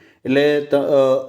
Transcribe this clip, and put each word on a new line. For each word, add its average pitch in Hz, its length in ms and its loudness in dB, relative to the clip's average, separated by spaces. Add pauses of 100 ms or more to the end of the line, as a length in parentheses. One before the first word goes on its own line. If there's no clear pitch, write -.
(260)
એટલે 147 360 0
ત-, 143 140 -4
અ, 139 540 0